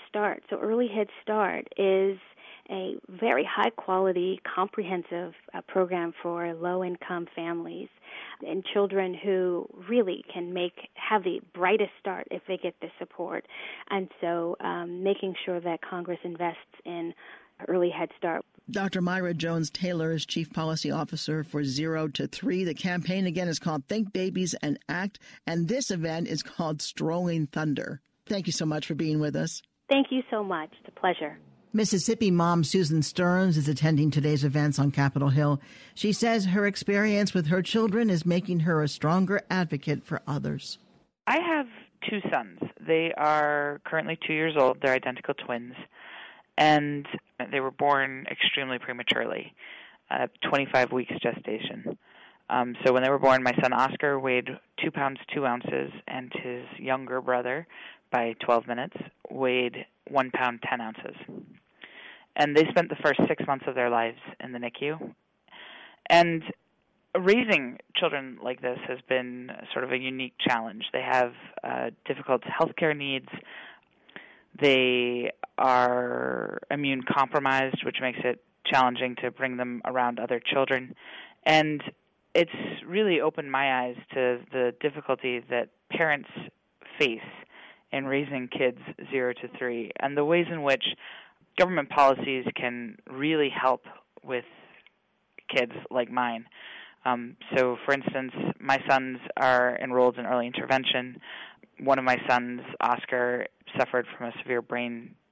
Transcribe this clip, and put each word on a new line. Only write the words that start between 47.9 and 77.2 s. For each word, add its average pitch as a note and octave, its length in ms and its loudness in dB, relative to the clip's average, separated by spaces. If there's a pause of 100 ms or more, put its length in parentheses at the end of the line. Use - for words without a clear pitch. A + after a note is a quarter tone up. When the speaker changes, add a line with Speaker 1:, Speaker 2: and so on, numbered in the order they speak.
Speaker 3:
extremely C3 480 -2
prematurely, - 760 -6 (580)
uh, C3 160 0 (200)
twenty-five C3 440 2
weeks B2 300 -2
gestation. - 760 -6 (520)
Um, B2 260 -2 (100)
so C3 60 6
when B2+ 100 4
they C3 80 4
were C#3 80 4
born, C3 240 6
my B2 200 2
son B2+ 100 4
Oscar C3+ 480 2
weighed B2+ 300 0 (340)
two D#3+ 80 0
pounds C#3 280 -2 (140)
two C#3+ 120 -2
ounces, B2+ 460 -2 (160)
and B2+ 240 -10 (120)
his B2 220 -8 (120)
younger C3 440 -4
brother, B2+ 440 -2 (460)
by A#2 240 0 (100)
twelve A#2 220 4
minutes, A#2+ 280 -6 (360)
weighed B2+ 540 0 (240)
one C3 220 2
pound A#2+ 280 0 (100)
ten A#2+ 120 -2
ounces. - 340 -10 (1200)
And D3 200 2
they D#3+ 140 10
spent - 200 4
the - 140 -6
first C#3+ 240 4
six - 200 0
months C#3 200 -2
of C3 80 -4
their B2 140 2
lives A#2 300 2 (200)
in B2+ 120 -10
the A#2+ 80 -8
nicu. C#3+ 380 -6 (1120)
And E3+ 340 8 (720)
raising F#3+ 640 4 (160)
children C#3 480 0
like B2+ 180 -4
this B2+ 260 -2
has B2+ 120 -6 (100)
been B2 420 -2 (220)
sort B2+ 100 -2
of C3 80 -4
a C3 60 0
unique C3 420 -6
challenge. A2+ 540 0
They B2+ 80 -2
have, B2+ 320 2 (300)
uh, B2+ 260 -4 (160)
difficult C3+ 380 -2
healthcare D#3+ 520 0
needs. C#3 320 -6 (1300)
They B2 680 4 (260)
are B2 1040 2 (100)
immune C#3 320 0
compromised, C3+ 800 2